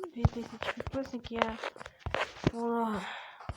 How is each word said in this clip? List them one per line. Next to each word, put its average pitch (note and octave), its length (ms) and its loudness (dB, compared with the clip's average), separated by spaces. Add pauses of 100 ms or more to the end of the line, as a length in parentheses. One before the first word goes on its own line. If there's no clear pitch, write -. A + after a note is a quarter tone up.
(140)
дві A#3 100 -4
тисячі - 500 4
підписників, A#3+ 680 -2
я A3 160 2 (920)
буду A#3 480 2 (560)